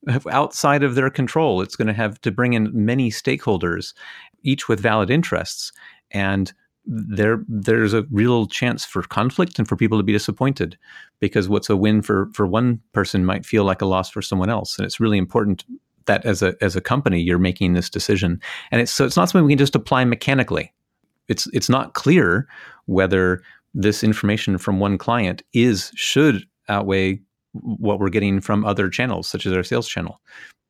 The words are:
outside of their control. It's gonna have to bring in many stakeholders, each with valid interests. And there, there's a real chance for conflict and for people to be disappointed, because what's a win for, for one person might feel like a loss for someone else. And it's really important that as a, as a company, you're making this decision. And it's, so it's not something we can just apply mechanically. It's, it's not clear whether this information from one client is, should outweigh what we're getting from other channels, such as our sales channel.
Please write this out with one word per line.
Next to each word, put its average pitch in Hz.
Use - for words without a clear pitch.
outside 143
of 127
their 135
control. 131
It's -
gonna 110
have 107
to 113
bring 123
in 110
many 113
stakeholders, 92
each 135
with 107
valid 107
interests. -
And 98
there, 107
there's 110
a 113
real 117
chance 117
for -
conflict 127
and 107
for 123
people 110
to 104
be 104
disappointed, 104
because 98
what's 104
a 107
win 107
for, 101
for 101
one 117
person 95
might 95
feel 104
like 95
a 104
loss 92
for 101
someone 95
else. 101
And 101
it's -
really 107
important 98
that -
as 101
a, 92
as 95
a -
company, 117
you're 87
making 90
this 87
decision. 92
And 117
it's, 120
so 143
it's 131
not 180
something 175
we 143
can 143
just 139
apply 127
mechanically. 120
It's, -
it's -
not 131
clear 131
whether 92
this 104
information 104
from 95
one 101
client 101
is, 117
should 135
outweigh 98
what 104
we're 98
getting 98
from 104
other 101
channels, 104
such -
as 95
our 92
sales 120
channel. -